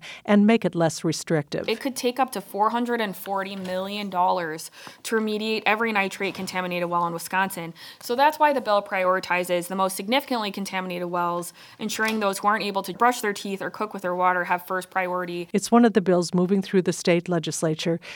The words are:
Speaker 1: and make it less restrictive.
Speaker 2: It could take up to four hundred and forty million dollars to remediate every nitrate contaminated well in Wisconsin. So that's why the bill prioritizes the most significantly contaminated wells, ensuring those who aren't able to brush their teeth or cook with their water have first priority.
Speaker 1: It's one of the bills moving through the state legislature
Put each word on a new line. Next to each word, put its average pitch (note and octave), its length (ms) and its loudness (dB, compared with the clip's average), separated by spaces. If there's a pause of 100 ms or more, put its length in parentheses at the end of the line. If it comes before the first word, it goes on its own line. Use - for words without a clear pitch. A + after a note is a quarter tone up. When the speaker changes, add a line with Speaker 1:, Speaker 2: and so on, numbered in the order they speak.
(240)
Speaker 1:
and G#3 220 6
make A3+ 180 6
it F3 120 0
less E3 280 2
restrictive. D#3+ 640 -2
Speaker 2:
It A3 120 -2
could C4 160 -4
take B3 240 0
up B3+ 140 2
to G3 80 -4
four G3+ 280 0
hundred A#3+ 320 0
and G3 160 -4
forty G3 380 -4
million G3 560 -6
dollars F3+ 580 0 (320)
to - 140 -2
remediate G#3+ 500 0
every A3 260 2
nitrate G3 440 -2
contaminated F3+ 540 -4
well F3 180 0
in E3+ 60 -4
Wisconsin. E3+ 600 -4 (300)
So A#3+ 120 -4
that's D4 220 4
why D4+ 160 6
the C4 80 -2
bill G#3 220 2
prioritizes F3+ 840 0
the F#3+ 80 -6
most F#3+ 200 0
significantly A#3 560 0
contaminated F#3 560 -4
wells, F3 460 -2 (260)
ensuring A3 400 -2
those G3 180 0
who G#3 100 -4
aren't G#3 180 2
able G3 180 -4
to F#3 100 -8
brush A#3+ 280 4
their G#3 120 0
teeth G3 300 -6
or F3+ 80 -6
cook G#3+ 240 -6
with F#3+ 80 -8
their F3+ 100 -2
water F3+ 300 2
have F3+ 240 -2
first F#3 240 -4
priority. F3+ 640 -4
Speaker 1:
It's - 180 -2
one A#3+ 140 8
of A3+ 80 4
the G#3+ 80 4
bills F3 340 2
moving F#3 260 2
through F#3 220 2
the F3 100 0
state E3+ 340 2
legislature E3 720 -2 (160)